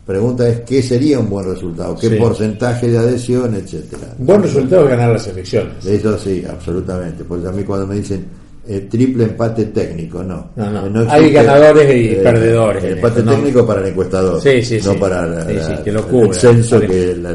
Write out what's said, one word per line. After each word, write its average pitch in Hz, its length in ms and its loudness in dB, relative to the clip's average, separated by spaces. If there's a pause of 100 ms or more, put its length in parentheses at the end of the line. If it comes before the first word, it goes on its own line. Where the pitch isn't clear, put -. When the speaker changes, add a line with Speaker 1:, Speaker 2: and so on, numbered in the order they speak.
Speaker 1:
pregunta 120 420 -2
es: 117 120 0
¿qué 131 220 0
sería 131 360 0
un 104 100 -2
buen 98 240 -6
resultado? 87 440 -8
¿Qué 113 120 -2
Speaker 2:
Sí. 110 80 2
Speaker 1:
porcentaje 113 720 -2
de 117 100 2
adhesión, 120 560 -2
etcétera? - 640 -12
Speaker 2:
Buen 190 240 2
resultado 135 420 2
es 135 60 2
ganar 120 220 2
las 107 140 -2
elecciones. 92 580 -6
Speaker 1:
Eso 104 320 0
sí, 95 320 -4
absolutamente. 85 760 -8
Porque 87 240 -8
a 90 40 -6
mí 98 120 -4
cuando 98 240 -4
me 101 80 -4
dicen, 98 280 -6 (440)
eh, 98 200 -6
triple 117 360 0
empate 110 420 -2
técnico, 85 560 -6
no. 87 320 -10
Speaker 2:
No, 104 160 -6
no. 98 160 -6
Speaker 1:
Eh, 98 40 -6
no 110 100 0 (100)
Speaker 2:
Hay 151 140 4
Speaker 1:
existe, 156 80 4
Speaker 2:
ganadores 143 640 6
y 113 140 2
Speaker 1:
eh, 95 120 0
Speaker 2:
perdedores 113 600 2
Speaker 1:
el 98 60 -2
Speaker 2:
en 92 80 -4
Speaker 1:
empate 113 220 0
Speaker 2:
esto, 110 100 2
¿no? 139 60 4
Speaker 1:
técnico 123 300 2
para 101 140 0
el 95 80 -2
encuestador, 92 540 -2
Speaker 2:
Sí, 131 200 4
sí, 117 220 -2
Speaker 1:
no 98 80 2
Speaker 2:
sí. 95 60 0
Speaker 1:
para 92 280 0
la, 82 200 -6
Speaker 2:
Sí, 82 80 -4
Speaker 1:
la, 80 120 -2
Speaker 2:
sí, 80 60 -4 (120)
qué 104 80 -4
locura. 110 360 2
Speaker 1:
el 92 60 -2
censo 117 420 4
Speaker 2:
Parece. 101 180 2
Speaker 1:
que 90 160 2
es 87 80 -4
la 87 120 -6
Speaker 2:
Sí, 85 40 -6